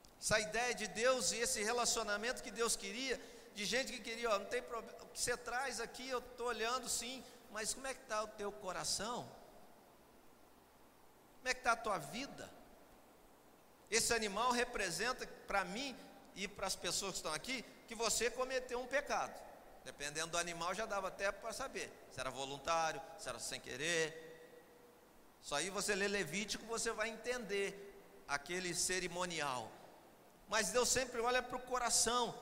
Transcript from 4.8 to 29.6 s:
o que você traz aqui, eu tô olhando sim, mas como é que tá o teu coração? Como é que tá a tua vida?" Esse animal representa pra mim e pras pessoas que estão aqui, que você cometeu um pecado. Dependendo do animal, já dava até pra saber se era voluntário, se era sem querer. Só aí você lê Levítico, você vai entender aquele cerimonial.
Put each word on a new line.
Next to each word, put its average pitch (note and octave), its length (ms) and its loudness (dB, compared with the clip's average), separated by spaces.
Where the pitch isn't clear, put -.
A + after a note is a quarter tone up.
o - 60 -16
que - 120 -6
você A#3+ 160 2
traz A#3+ 420 -2
aqui, A#3+ 300 -6
eu B3 100 2
tô A#3+ 260 -6
olhando A#3+ 440 0
sim, B3 340 -2
mas G#3 200 -2
como C4 140 -4
é C4+ 80 -2
que B3 120 -16
tá G#3+ 180 2
o A3 60 -6
teu G#3 220 -6
coração? F#3+ 800 -2
Como B3+ 120 -2
é B3+ 40 6
que B3 80 -12
tá A#3+ 120 6
a - 20 -2
tua G#3+ 240 2
vida?" G#3+ 500 -6
Esse A3 200 6
animal A3 400 2
representa A#3+ 760 0
pra G3 180 2
mim A3+ 320 -4
e G3 120 -2
pras G3 280 -2
pessoas F#3 360 -2
que - 60 -4
estão E3 160 -2
aqui, A3 300 -2
que A3+ 60 -8
você A3+ 380 2
cometeu B3+ 500 0
um B3+ 60 -6
pecado. A#3 520 0
Dependendo D3 460 -2
do E3+ 80 2
animal, E3+ 340 0
já G#3+ 140 -2
dava G3 220 0
até G3 220 2
pra G#3+ 220 -4
saber F3+ 380 -4
se - 80 -8
era B2+ 120 -2
voluntário, C#3+ 680 2
se - 100 -6
era A#2+ 80 -4
sem - 220 -4
querer. D#3 1040 0
Só - 120 -2
aí D#3+ 140 2
você G3+ 240 0
lê G3 140 4
Levítico, G3+ 580 0
você A3+ 260 0
vai A3 180 0
entender G3+ 1160 -4
aquele F3 460 0
cerimonial. E3+ 1000 0